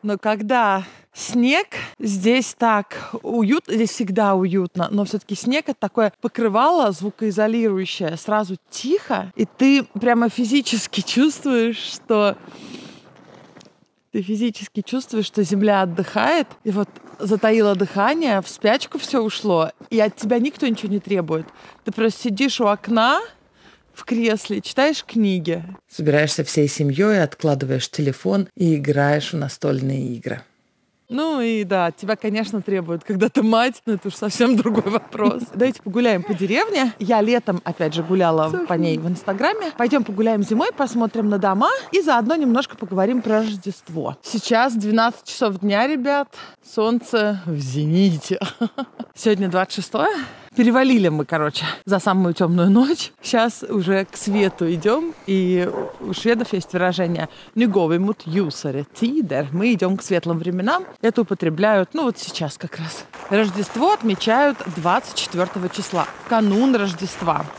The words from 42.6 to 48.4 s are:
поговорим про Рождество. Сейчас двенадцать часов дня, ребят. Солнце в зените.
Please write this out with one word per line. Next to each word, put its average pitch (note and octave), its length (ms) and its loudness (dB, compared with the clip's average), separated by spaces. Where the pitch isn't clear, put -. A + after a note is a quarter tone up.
поговорим G3+ 460 0
про G#3+ 200 2
Рождество. F3+ 800 -6
Сейчас A#3 520 0
двенадцать A3+ 500 0
часов G3+ 360 -2
дня, G#3 260 2
ребят. C#4+ 480 -2
Солнце A3 840 0
в D#3+ 120 -4
зените. D#3 840 0